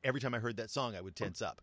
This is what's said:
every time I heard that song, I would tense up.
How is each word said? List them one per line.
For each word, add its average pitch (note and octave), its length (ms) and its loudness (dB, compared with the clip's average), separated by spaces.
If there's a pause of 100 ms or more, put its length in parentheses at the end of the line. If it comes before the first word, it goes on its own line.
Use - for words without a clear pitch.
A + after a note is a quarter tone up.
every C3 160 4
time B2 140 0
I A#2 60 2
heard A2+ 180 0
that A2+ 120 -2
song, B2 260 2
I F2+ 60 -4
would F#2 140 -6
tense G2 260 -2
up. F#2 220 -2